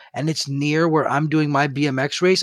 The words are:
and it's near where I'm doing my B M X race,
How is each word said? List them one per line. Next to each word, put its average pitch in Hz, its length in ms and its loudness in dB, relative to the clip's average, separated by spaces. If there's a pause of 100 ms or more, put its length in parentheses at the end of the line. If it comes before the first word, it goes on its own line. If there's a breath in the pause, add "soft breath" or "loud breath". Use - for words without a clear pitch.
(140 loud breath)
and 143 160 -2
it's - 180 -4
near 147 400 0
where 156 200 2
I'm 147 200 0
doing 151 220 0
my 143 160 2
B 143 220 -2
M 131 100 -2
X 135 240 -2
race, 180 200 2